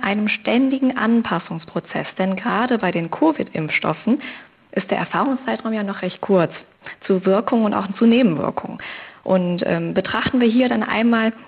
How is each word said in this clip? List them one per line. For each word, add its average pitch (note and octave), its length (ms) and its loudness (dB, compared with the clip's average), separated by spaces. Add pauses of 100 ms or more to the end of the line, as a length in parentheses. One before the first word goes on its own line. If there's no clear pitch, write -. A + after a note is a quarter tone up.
einem G#3 260 -2
ständigen B3+ 720 0
Anpassungsprozess. F3 1080 -2 (100)
Denn F#3+ 180 0
gerade A3 440 0
bei F3+ 120 0
den E3 200 -2
covid-Impfstoffen F#3+ 1120 0 (500)
ist - 180 -4
der G3 80 0
Erfahrungszeitraum A3+ 760 -2
ja G#3 100 -2
noch G3 180 -6
recht F#3 200 -6
kurz F3 300 4 (540)
zu F#3 200 0
Wirkung A3 380 2
und G#3 120 0
auch G3+ 120 -2 (100)
zu A#3 100 6
Nebenwirkungen. A#3 720 2 (440)
Und, F3 420 0
ähm, E3+ 300 -2
betrachten B3 440 0
wir A#3+ 80 4
hier B3 220 4
dann A3 140 0
einmal A3+ 500 2 (140)